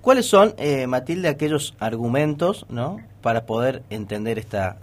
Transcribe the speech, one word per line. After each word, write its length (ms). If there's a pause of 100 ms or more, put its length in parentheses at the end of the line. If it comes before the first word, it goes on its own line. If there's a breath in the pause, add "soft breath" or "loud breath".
cuáles 300
son, 260
eh, 300
Matilde, 420
aquellos 500
argumentos, 920
¿no? 260 (240)
para 240
poder 460
entender 480
esta 440